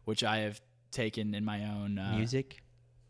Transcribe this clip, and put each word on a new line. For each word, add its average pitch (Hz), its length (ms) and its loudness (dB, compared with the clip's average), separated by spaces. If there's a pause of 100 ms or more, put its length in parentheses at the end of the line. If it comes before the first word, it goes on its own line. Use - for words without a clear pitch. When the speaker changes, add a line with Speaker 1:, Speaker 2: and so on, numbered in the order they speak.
Speaker 1:
which 107 180 0
I 110 180 4
have 107 200 -2 (320)
taken 110 420 0
in 104 100 0
my 104 200 0
own, 104 340 -2
uh, 98 180 -2
Speaker 2:
Music? 120 460 0 (480)